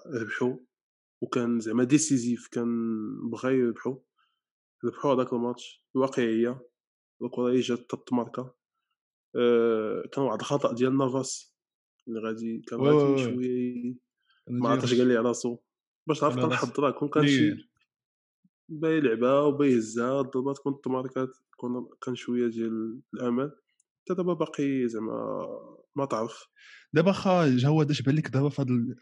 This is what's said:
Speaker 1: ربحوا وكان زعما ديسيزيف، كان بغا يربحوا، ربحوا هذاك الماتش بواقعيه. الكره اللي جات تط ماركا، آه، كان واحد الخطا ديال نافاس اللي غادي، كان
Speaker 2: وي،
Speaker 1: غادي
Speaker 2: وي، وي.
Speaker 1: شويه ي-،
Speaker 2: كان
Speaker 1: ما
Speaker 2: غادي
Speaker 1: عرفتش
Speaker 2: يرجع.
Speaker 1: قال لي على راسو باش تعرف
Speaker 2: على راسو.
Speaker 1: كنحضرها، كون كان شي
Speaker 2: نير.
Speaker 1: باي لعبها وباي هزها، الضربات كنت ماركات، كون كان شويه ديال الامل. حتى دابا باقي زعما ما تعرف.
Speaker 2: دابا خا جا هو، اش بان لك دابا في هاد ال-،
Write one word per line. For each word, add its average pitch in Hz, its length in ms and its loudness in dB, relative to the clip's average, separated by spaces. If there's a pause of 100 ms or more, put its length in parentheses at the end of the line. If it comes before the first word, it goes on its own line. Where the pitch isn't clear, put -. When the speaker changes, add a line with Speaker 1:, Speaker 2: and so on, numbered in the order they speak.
(220)
Speaker 1:
ربحوا 123 340 -2 (680)
وكان 120 380 0
زعما 113 240 2
ديسيزيف، 123 640 2
كان 120 200 -2 (640)
بغا 120 200 -4
يربحوا، 123 460 0 (880)
ربحوا 131 300 0
هذاك 123 180 0
الماتش 120 640 -6
بواقعيه. 123 760 0 (540)
الكره 120 260 -2
اللي 127 120 2
جات 120 300 -4
تط - 220 -8
ماركا، 123 420 -6 (840)
آه، 117 680 2 (100)
كان 139 120 0
واحد 110 160 0
الخطا 135 340 0
ديال 131 240 2
نافاس 135 580 -4 (520)
اللي 113 120 -8
غادي، 110 380 -6
كان 117 220 -10
Speaker 2:
وي، 139 100 2
Speaker 1:
غادي 147 140 6
Speaker 2:
وي، 139 80 4
وي. 135 60 2
Speaker 1:
شويه 123 560 -2
ي-، 123 240 -8 (480)
Speaker 2:
كان 120 120 -4
Speaker 1:
ما 120 100 0
Speaker 2:
غادي 117 120 2
Speaker 1:
عرفتش 123 120 0
Speaker 2:
يرجع. 123 100 6
Speaker 1:
قال 127 100 6
لي 117 60 4
على 117 100 2
راسو 117 300 -4 (500)
باش 151 120 -2
تعرف 127 180 2
Speaker 2:
على 127 40 0
راسو. 123 240 0
Speaker 1:
كنحضرها، 139 240 0
كون 147 180 -4
كان 151 180 4
شي 135 140 6
Speaker 2:
نير. - 320 0 (1000)
Speaker 1:
باي 160 300 0
لعبها 123 400 4
وباي 143 380 4
هزها، 117 420 -2
الضربات 131 380 -2
كنت 139 300 -6
ماركات، 131 480 -4 (200)
كون 123 320 -6 (140)
كان 127 120 -6
شويه 120 340 -2
ديال 113 540 -6 (120)
الامل. 127 420 -4 (440)
حتى - 140 -6
دابا 180 180 0
باقي 139 560 -2
زعما 110 580 -6 (500)
ما 139 80 -2
تعرف. 120 440 -6 (440)
Speaker 2:
دابا 170 200 4
خا 175 440 4
جا 123 120 4
هو، 156 140 4
اش 143 200 0
بان 135 140 2
لك 156 120 0
دابا 139 200 2
في 139 140 -2
هاد 127 80 -2
ال-، 123 320 0